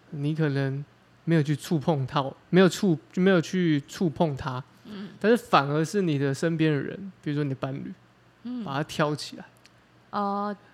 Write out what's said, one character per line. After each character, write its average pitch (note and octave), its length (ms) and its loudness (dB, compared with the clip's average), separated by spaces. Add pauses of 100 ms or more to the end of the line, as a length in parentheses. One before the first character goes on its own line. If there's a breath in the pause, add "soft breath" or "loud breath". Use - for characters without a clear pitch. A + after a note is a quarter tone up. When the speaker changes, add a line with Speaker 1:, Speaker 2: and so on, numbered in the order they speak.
(100)
Speaker 1:
你 D3 220 -4
可 D#3 160 0
能 C#3 340 -2 (420)
没 D#3+ 100 2
有 D#3+ 80 6
去 C#3+ 140 0
触 - 200 -2
碰 C#3 300 0
它， C3+ 180 0 (260)
没 F3 100 6
有 F#3+ 80 8
触， E3+ 280 2 (160)
就 - 80 -2
没 F#3 100 6
有 F3+ 100 6
去 D#3+ 480 0
触 - 200 -2
碰 D3+ 280 0
它， B2+ 260 -6 (220)
Speaker 2:
嗯。 G3+ 240 -14 (100)
Speaker 1:
但 G#3 120 2
是 A#3+ 60 6
反 D#3+ 300 4
而 D3 180 0
是 G3+ 160 -2
你 D#3+ 180 0
的 C#3 140 0
身 E3 240 -2
边 D#3 160 2
的 C#3+ 60 0
人， F#3+ 340 -8 (100)
比 D#3 80 -6
如 D3 40 -2
说 D3 80 -2
你 C#3+ 80 -2
的 C3+ 60 -4
伴 C3+ 180 -6
侣， C3 180 -10 (520)
Speaker 2:
嗯。 A#3+ 200 -10
Speaker 1:
把 C#3+ 100 -8
它 C#3 100 -2
挑 D3+ 300 -2
起 - 220 -12
来。 - 80 -18 (640)
Speaker 2:
哦， G3+ 460 -4 (180)